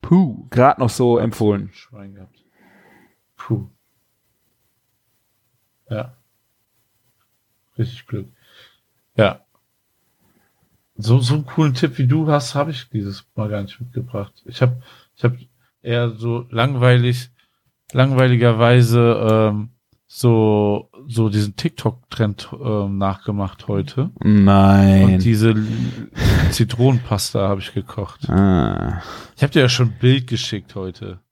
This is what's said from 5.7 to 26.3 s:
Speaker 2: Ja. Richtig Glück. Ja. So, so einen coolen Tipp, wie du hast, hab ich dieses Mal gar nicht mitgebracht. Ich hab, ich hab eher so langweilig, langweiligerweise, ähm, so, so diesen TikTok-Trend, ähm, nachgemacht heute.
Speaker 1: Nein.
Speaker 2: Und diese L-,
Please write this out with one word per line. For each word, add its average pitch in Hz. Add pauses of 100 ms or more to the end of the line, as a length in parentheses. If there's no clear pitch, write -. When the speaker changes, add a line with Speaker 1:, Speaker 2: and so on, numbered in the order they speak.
Speaker 2:
Ja. 110 (1600)
Richtig -
Glück. 101 (880)
Ja. 104 (1500)
So, 117
so 120
einen 151
coolen 151
Tipp, 135
wie 131
du 151
hast, 147
hab 143
ich 131
dieses 101 (100)
Mal 107
gar 104
nicht -
mitgebracht. 117 (120)
Ich -
hab, 123 (340)
ich -
hab 120 (480)
eher 120
so 117
langweilig, 123 (600)
langweiligerweise, 120
ähm, 107 (360)
so, 107 (160)
so 110
diesen 104
TikTok-Trend, - (140)
ähm, 101
nachgemacht 98
heute. 107 (120)
Speaker 1:
Nein. 98
Speaker 2:
Und 92
diese 110
L-, 107 (840)